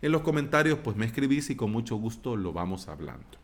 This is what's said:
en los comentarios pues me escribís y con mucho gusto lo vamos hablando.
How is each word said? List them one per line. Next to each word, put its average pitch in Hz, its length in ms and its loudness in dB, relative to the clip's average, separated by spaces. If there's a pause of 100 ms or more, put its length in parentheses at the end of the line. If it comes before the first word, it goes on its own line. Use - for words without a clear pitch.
en 151 100 2
los 156 100 4
comentarios 151 600 4
pues 107 120 -2
me 107 100 0
escribís 139 440 2
y 135 60 0
con 107 160 -2
mucho 113 240 -2
gusto 113 420 -4
lo 92 160 -2
vamos 90 340 -4
hablando. 73 560 -12